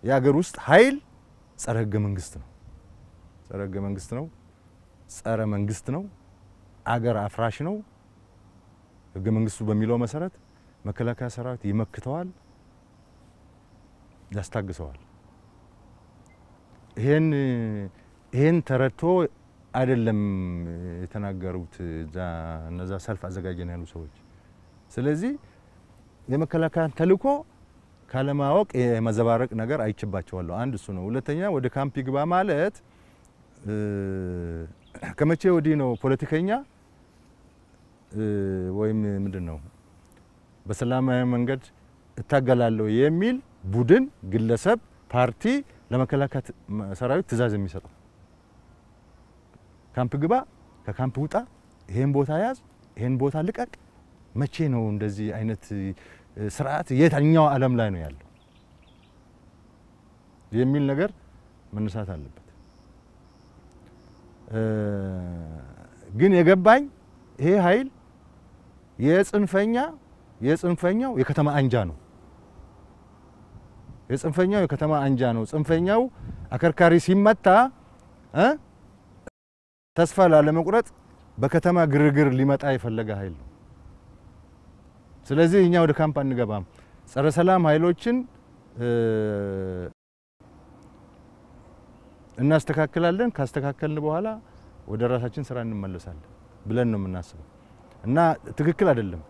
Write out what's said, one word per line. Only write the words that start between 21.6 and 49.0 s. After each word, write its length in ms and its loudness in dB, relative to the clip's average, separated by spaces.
እዛ 200 -12
እነዛ 340 -10
ሰልፍ 240 -10
አዘጋጀን 460 -10
ያሉ 160 -12
ሰዎች። 280 -16
ስለዚህ 420 -4
የመከላከያን 640 -2
ተልዕኮ 320 0
ካለማወቅ 680 0
የመዘባረቅ 800 2
ነገር 260 -4
አይችባቸዋለሁ። 760 -6
አንድ 180 -6
እሱ 180 -12
ነው። 120 -8
ሁለተኛ 360 -6
ወደ 180 -2
ካምፕ 280 -4
ይግባ 200 -4
ማለት፣ 480 0
እ፣ 120 -6
ከመቼ 380 0
ወዲህ 260 2
ነው 200 0
ፖለቲከኛ፣ 540 -2
እ፣ 120 -4
ወይም 280 -2
ምንድን 260 -6
ነው 140 -8
በሰላማዊ 600 0
መንገድ 360 -2
እታገላለሁ 760 2
የሚል 440 2
ቡድን፣ 400 4
ግለሰብ፣ 540 0
ፓርቲ 320 0
ለመከላከያ 520 -2
ት-፣ 140 -16
ሰራዊት 320 -2
ትእዛዝ 280 0
የሚሰጠው? 380 -8